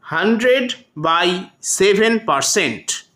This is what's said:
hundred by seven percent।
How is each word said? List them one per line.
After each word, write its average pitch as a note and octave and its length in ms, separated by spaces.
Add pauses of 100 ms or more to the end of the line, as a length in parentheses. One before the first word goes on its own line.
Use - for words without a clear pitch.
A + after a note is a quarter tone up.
hundred A#3 600 (400)
by E3+ 220 (500)
seven G#3 340 (160)
percent। C#3 580 (300)